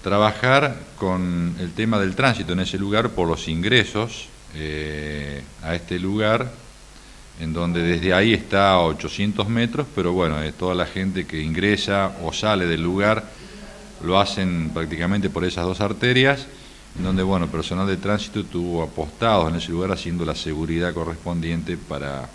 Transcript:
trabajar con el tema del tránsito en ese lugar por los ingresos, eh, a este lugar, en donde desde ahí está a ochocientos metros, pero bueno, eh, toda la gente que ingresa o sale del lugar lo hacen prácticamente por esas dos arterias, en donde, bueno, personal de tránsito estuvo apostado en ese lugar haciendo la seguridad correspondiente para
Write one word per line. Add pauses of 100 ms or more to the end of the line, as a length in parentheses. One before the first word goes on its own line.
trabajar (100)
con
el
tema
del
tránsito
en
ese
lugar
por
los
ingresos, (260)
eh, (220)
a
este
lugar, (880)
en
donde
desde
ahí
está
a
ochocientos
metros, (120)
pero
bueno,
eh,
toda
la
gente
que
ingresa (100)
o
sale
del
lugar (760)
lo
hacen
prácticamente
por
esas
dos
arterias, (500)
en
donde,
bueno,
personal
de
tránsito
estuvo
apostado
en
ese
lugar
haciendo
la
seguridad
correspondiente
para